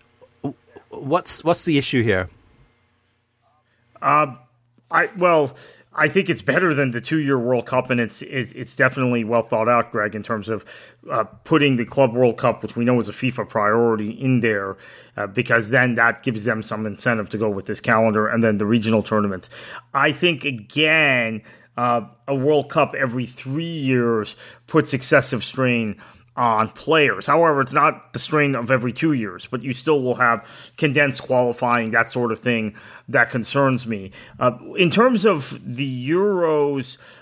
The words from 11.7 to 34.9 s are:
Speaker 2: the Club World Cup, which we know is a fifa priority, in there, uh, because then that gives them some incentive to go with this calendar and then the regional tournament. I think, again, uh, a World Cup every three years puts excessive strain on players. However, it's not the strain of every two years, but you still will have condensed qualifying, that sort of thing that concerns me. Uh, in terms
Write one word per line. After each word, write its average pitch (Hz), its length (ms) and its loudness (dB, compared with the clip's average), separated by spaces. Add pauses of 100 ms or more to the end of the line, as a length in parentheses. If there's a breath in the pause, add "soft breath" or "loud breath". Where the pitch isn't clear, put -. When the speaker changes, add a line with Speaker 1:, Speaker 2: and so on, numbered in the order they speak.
Speaker 2:
the 117 80 -2
Club 131 280 2
World 120 240 2
Cup, 117 240 0
which 107 140 -10
we 120 80 -2
know 123 160 2
is 101 80 -2
a 101 60 -10
fifa 123 340 -4
priority, 110 640 0
in 127 300 0
there, 101 340 -2 (400 loud breath)
uh, 104 120 -6
because 107 420 0
then 123 260 2
that 117 260 2
gives 110 220 -4
them 110 180 -2
some 110 240 -6
incentive 107 440 -4
to 110 80 -6
go 107 120 0
with 98 160 -4
this 104 140 -8
calendar 110 480 2
and 113 160 0
then 110 140 2
the 104 80 -2
regional 110 360 2
tournament. 101 460 -2 (460 loud breath)
I 143 180 2
think, 170 320 -2
again, 131 960 0 (360 loud breath)
uh, 120 240 0 (260)
a 139 80 -2
World 135 340 0
Cup 147 260 0
every 127 300 -2
three 139 380 -8
years 127 720 -2 (320 loud breath)
puts - 260 0
excessive 131 520 0
strain 120 500 -2 (400 loud breath)
on 110 320 2
players. 135 600 0
However, 151 340 4
it's 131 140 -4
not 151 380 2
the - 40 -10
strain 143 380 0
of 120 160 -4
every 123 200 0
two 160 220 0
years, 101 320 -6
but 123 160 -8
you 135 100 -6
still 143 300 0
will 123 140 0
have 117 280 2 (340 loud breath)
condensed 143 440 0
qualifying, 120 680 2
that 117 180 2
sort 120 220 -2
of 107 80 -6
thing 110 340 -2 (340 loud breath)
that 120 220 2
concerns 131 560 -2
me. 98 240 -8 (300 loud breath)
Uh, 127 180 2 (180)
in 175 140 2
terms 226 360 2